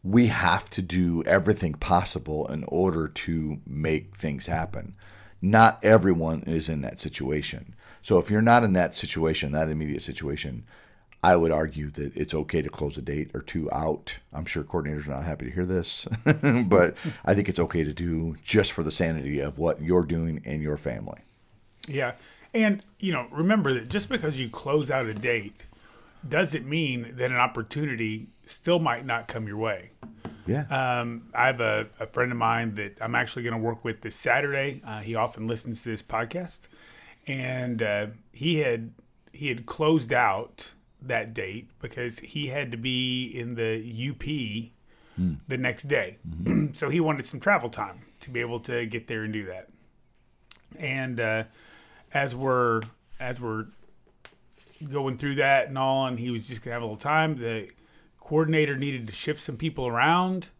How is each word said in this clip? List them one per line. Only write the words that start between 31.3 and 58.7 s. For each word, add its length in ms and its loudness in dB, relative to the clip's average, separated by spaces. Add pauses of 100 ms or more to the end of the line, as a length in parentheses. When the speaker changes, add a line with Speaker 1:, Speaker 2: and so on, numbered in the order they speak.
Speaker 2:
I 140 4
have 120 2
a, 280 2 (120)
a 80 -6
friend 240 0
of 60 -4
mine 380 0
that 260 -8
I'm 140 -4
actually 280 -2
gonna 140 -4
work 260 -2
with 180 -6
this 140 -10
Saturday. 720 0
Uh, 160 -10
he 140 -6
often 320 -2
listens 360 -6
to 60 -8
this 120 -6
podcast. 600 -6 (680)
And, 540 -4
uh, 260 0 (240)
he 280 0
had, 320 0 (420)
he 160 -8
had 160 -6
closed 480 2
out 580 0 (300)
that 320 -4
date 360 -8 (120)
because 380 -8
he 280 -8
had 240 -6
to 60 -8
be 480 -2
in 300 -8
the 280 -2
U 300 -6
P 600 -6 (440)
Speaker 1:
Hmm. 160 0 (140)
Speaker 2:
the 100 -4
next 320 -4
day. 280 0 (120)
Speaker 1:
Mm-hmm. 380 0
Speaker 2:
<clears throat> 60 -6
So 160 -4
he 100 0
wanted 260 0
some 140 -10
travel 300 2
time 320 -8 (200)
to 80 -16
be 100 -4
able 220 -4
to 240 -4
get 220 -8
there 160 -6
and 100 -6
do 140 -6
that. 200 -12 (1120)
And, 400 -4
uh, 240 0 (720)
as 220 -2
we're, 460 2 (380)
as 220 -6
we're 240 -6 (1300)
going 260 -2
through 180 -2
that 320 4
and 100 -6
all, 280 2
and 140 -4
he 100 -4
was 180 -4
just 160 -12
gonna 100 -8
have 100 -6
a 20 -6
little 120 -6
time, 400 2
the 320 -6 (500)
coordinator 580 2